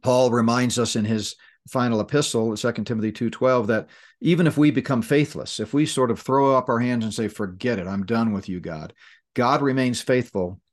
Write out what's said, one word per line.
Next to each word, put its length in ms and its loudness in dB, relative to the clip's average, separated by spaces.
Paul 280 4
reminds 480 2
us 180 0
in 80 0
his 300 -2
final 320 0
epistle, 560 0
Second 300 -2
Timothy 260 -2
two 180 -4
twelve, 360 2
that 220 -2
even 260 2
if 100 0
we 140 6
become 320 0
faithless, 580 -2
if 140 -8
we 120 2
sort 240 0
of 100 -2
throw 360 2
up 120 0
our 100 2
hands 260 0
and 80 -4
say, 160 -4
"Forget 500 -4
it, 80 -6
I'm 200 -4
done 260 0
with 160 -4
you, 120 -6
God," 340 -12
God 280 2
remains 380 0
faithful 600 -2